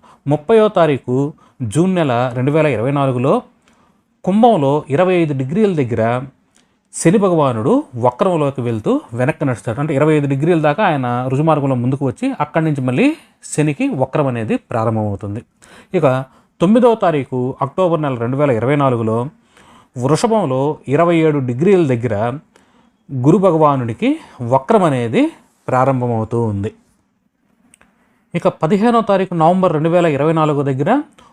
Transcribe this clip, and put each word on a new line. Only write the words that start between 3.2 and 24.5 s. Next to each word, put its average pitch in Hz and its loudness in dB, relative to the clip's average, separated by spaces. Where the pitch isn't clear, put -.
కుంభంలో 151 2
ఇరవై 180 2
ఐదు 156 0
డిగ్రీల 180 0
దగ్గర 117 -2
శని 175 2
భగవానుడు 160 0
వక్రంలోకి 139 0
వెళ్తూ 120 -2
వెనక్కి 123 -4
నడుస్తాడు. 127 -4
అంటే 143 -4
ఇరవై 151 2
ఐదు 143 0
డిగ్రీల 151 0
దాకా 151 0
ఆయన 127 -2
రుజుమార్గంలో 139 0
ముందుకు 131 -2
వచ్చి 240 -4
అక్కడి 160 -2
నుంచి 147 -2
మళ్ళీ 147 0
శనికి 151 0
వక్రం 147 -2
అనేది 120 -4
ప్రారంభమవుతుంది. 110 -4
ఇక 135 0
తొమ్మిదవ 226 4
తారీఖు 135 -2
అక్టోబర్ 165 0
నెల 139 -2
రెండు 120 -4
వేల 143 0
ఇరవై 120 0
నాలుగులో 117 0
వృషభంలో 147 0
ఇరవై 165 2
ఏడు 156 2
డిగ్రీల 151 2
దగ్గర 120 -2
గురు 135 2
భగవానుడికి 160 0
వక్రం 135 2